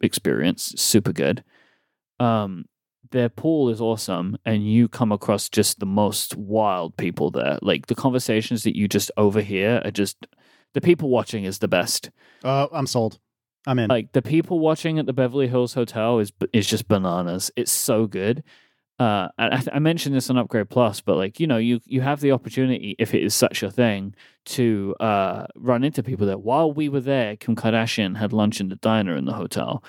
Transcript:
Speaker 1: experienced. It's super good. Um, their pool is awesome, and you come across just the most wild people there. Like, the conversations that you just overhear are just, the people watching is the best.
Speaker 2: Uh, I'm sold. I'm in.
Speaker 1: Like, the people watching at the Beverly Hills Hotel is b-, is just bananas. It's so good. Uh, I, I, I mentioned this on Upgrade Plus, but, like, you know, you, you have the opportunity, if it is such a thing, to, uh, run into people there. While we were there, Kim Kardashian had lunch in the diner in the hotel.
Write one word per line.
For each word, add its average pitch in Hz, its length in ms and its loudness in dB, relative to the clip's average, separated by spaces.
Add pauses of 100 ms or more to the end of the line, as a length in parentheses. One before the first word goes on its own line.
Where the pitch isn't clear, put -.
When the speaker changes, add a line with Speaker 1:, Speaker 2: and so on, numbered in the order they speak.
Speaker 1:
experienced. - 720 0
It's - 80 -6
super 98 320 2
good. 85 300 -2 (760)
Um, 104 460 0 (460)
their 120 180 2
pool 156 400 0
is 110 120 -2
awesome, 107 640 -2
and 104 260 0
you 117 160 6
come 110 240 0
across 101 380 0
just - 300 2
the 101 60 -6
most 101 500 0
wild 101 600 -2
people 85 340 -2
there. 69 300 -2
Like, 78 260 0
the 117 80 0
conversations 123 680 0
that 113 120 0
you 104 120 0
just 98 300 -2
overhear 104 680 2
are 101 60 -6
just, 101 340 -4 (480)
the 139 80 -2
people 160 280 4
watching 110 340 0
is 95 160 -6
the 151 80 0
best. - 440 0 (320)
Speaker 2:
Uh, 139 280 0
I'm 143 160 -4
sold. 113 320 0 (480)
I'm 131 120 2
in. 110 100 2
Speaker 1:
Like, 120 240 0
the 131 80 2
people 160 380 0
watching 156 400 0
at 147 60 -2
the 135 80 -2
Beverly 127 340 0
Hills 123 260 0
Hotel 117 460 0
is 101 120 0
b-, - 220 0
is 104 140 2
just - 200 -2
bananas. 92 680 0
It's - 160 -2
so 113 360 0
good. 104 360 -2 (560)
Uh, 104 380 2
I, 113 100 2 (100)
I, 127 40 -2 (140)
I 139 40 0
mentioned 156 340 0
this 127 160 0
on 127 80 2
Upgrade 107 320 -2
Plus, 113 320 2
but, 95 160 0
like, 98 220 -4
you 165 80 0
know, 127 100 2
you, 117 280 2
you 131 160 -2
have 139 180 -2
the 143 140 2
opportunity, 127 680 -2
if 113 160 -2
it - 80 2
is 104 100 0
such - 300 0
a 101 80 -4
thing, 104 420 0 (320)
to, 107 540 0
uh, 98 560 0
run 123 280 0
into 143 200 -2
people 101 240 -2
there. 98 100 -2
While 135 360 0
we 147 160 -2
were 139 100 -2
there, 123 380 0
Kim - 180 -2
Kardashian 110 600 0
had 104 160 -2
lunch 107 280 2
in 95 80 -4
the 95 60 -8
diner 107 400 0
in 67 100 -2
the - 80 -4
hotel. - 560 -6